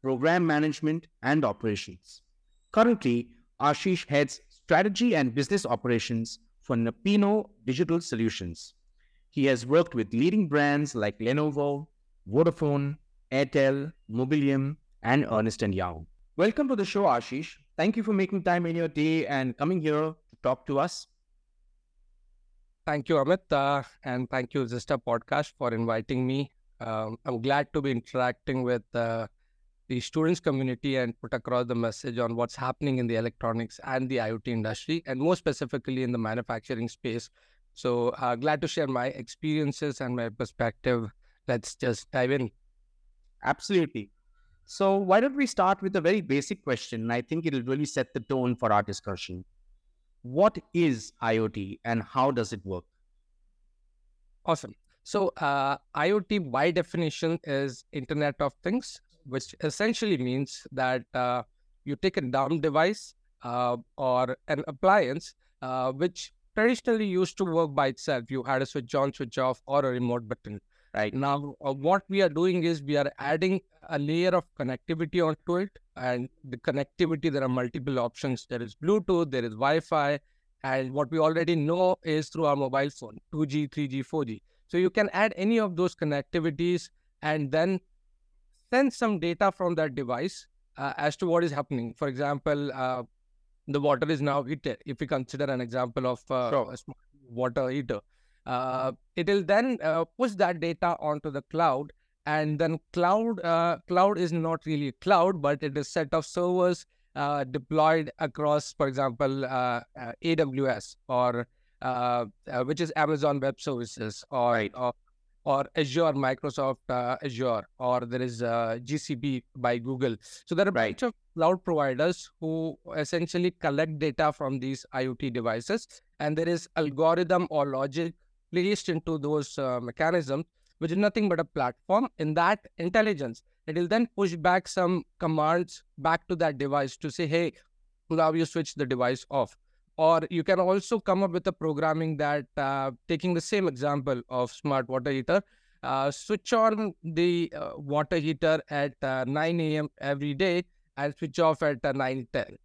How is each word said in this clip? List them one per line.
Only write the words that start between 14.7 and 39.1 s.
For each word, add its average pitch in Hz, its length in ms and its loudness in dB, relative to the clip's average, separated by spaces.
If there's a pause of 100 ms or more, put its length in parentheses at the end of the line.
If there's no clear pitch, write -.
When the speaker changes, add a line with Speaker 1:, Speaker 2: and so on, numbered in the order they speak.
Speaker 1:
and 127 260 4
Ernst 110 320 0
and 104 100 0
Young. 87 360 -4 (280)
Welcome 220 300 2
to 262 80 0
the 202 100 -2
show, 202 200 0
Ashish. 131 500 0 (220)
Thank 208 200 2
you 233 60 0
for 214 100 0
making 196 300 2
time 175 240 2
in 165 80 -2
your 165 140 0
day 156 400 2
and 131 280 -2
coming 165 240 0
here 151 200 2
to 160 160 -2 (260)
talk 127 240 0
to 139 140 0
us. - 260 -4 (1800)
Speaker 2:
Thank 147 240 -4
you, 160 80 4
Amit, 147 340 2
uh, 139 320 2 (220)
and 127 260 -4
thank 127 240 -4
you, 139 100 0
Zista 120 320 -2
Podcast, 123 600 -2
for 120 160 -2
inviting 117 500 0
me. 131 280 -2 (260)
Um, 110 460 -6
I'm 120 180 -4
glad 139 300 0
to 151 100 -2
be 135 80 0
interacting 127 720 -2
with, 123 200 0 (120)
uh, 113 320 -2 (600)
the 123 100 -2
students 160 400 0
community 135 580 -2
and 123 240 -2
put 120 140 -6
across 123 320 0
the 120 80 -2
message 117 440 -2
on 117 180 0
what's 120 180 -2
happening 131 440 -2
in 120 100 0
the 113 80 0
electronics 113 680 -4
and 131 260 -2
the 127 120 0
I 110 100 -2
O 113 80 -4
T 123 140 -6
industry, 113 520 -4
and 127 140 -4
more 165 160 2
specifically 131 680 -4
in 123 80 0
the 120 60 -2
manufacturing 113 720 -4
space. 117 400 -6 (460)
So, 120 440 0
uh, 123 180 0
glad 147 240 0
to 165 80 -2
share 151 180 -2
my 127 200 -2
experiences 143 920 -4